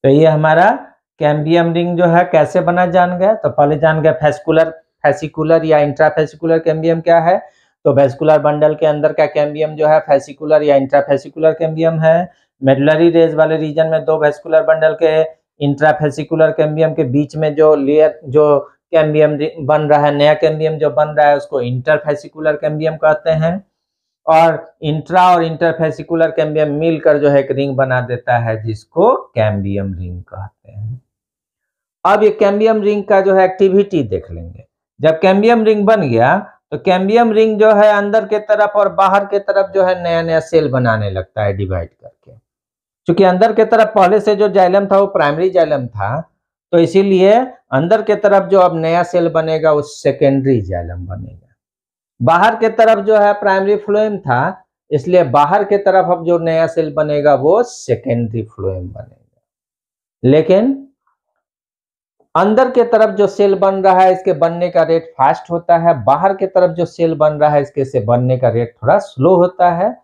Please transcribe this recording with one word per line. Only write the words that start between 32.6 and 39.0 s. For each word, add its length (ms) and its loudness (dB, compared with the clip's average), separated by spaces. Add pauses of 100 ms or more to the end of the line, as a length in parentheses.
रिंग 220 -2
का 180 2
जो 140 0
है 100 4
एक्टिविटी 580 0
देख 280 -8
लेंगे। 320 -16 (360)
जब 200 0
कैम्बियम 440 2
रिंग 220 2
बन 160 2
गया 360 2 (340)
तो 60 -10
कैम्बियम 540 0
रिंग 280 0
जो 140 4
है 180 4
अंदर 340 0
के 140 -4
तरफ 360 -2
और 180 2
बाहर 320 0